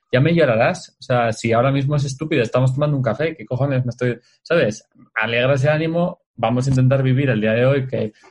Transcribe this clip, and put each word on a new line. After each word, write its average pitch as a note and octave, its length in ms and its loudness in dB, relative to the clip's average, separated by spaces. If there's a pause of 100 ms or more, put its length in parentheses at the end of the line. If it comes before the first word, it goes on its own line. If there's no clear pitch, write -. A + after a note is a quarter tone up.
"Ya B2+ 120 2
me D#3+ 120 4
llorarás, D3 640 0
o - 60 -20
sea, A#2+ 300 0
si A2+ 180 -2
ahora A#2+ 180 2
mismo C#3 280 0
es C#3 80 -2
estúpido, D#3 380 -2
estamos B2+ 300 0
tomando D3 220 0
un B2+ 80 -2
café, D3+ 320 -4
¿qué G#2+ 100 -18
cojones B2+ 380 -2
me B2 60 -4
estoy?", A#2+ 280 -4 (240)
¿sabes? B2+ 460 -2 (260)
Alegra A#2 420 0
ese C3 140 0
ánimo, E3 520 -2 (160)
vamos B2 300 0
a - 20 -2
intentar C3 340 2
vivir C3 260 0
el G#2+ 120 0
día A2 100 0
de A#2+ 140 2
hoy, C3+ 220 0
que A2 260 -6 (180)